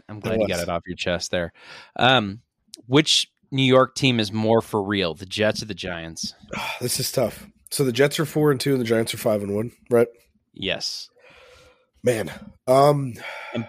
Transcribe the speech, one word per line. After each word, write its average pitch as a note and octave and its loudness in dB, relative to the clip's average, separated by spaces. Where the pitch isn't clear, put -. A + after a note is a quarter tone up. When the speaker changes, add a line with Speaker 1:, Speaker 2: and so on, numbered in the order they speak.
Speaker 1:
I'm G#2+ -12
Speaker 2:
It G2+ -16
Speaker 1:
glad F#2 0
you G2+ 0
got F#2 -2
Speaker 2:
was. F2 -2
Speaker 1:
it F2 -6
off E2+ -2
your F2+ -10
chest - -4
there. F2 -2
Um, A2+ 2
which D3 2
New C3+ 0
York C3 6
team B2+ 2
is G#2 0
more A2 2
for G#2+ -2
real, F#2+ 0
the D#2 -14
Jets G#2 0
or A2+ -10
the G#2+ -10
Giants? E2 -10
Speaker 2:
<sighs> - -10
This B2 -4
is B2+ -4
tough. - -4
So C#3 0
the B2 0
Jets C#3 2
are D#3 0
four D3+ 2
and C3 0
two C#3+ 0
and B2+ 0
the A#2 -2
Giants A2+ 0
are A2+ -8
five G#2+ 0
and G2+ -4
one, A2+ -4
right? A#2 6
Speaker 1:
Yes. - -6
Speaker 2:
Man. A2 0
Um, C#3 4
Speaker 1:
And A#2 -6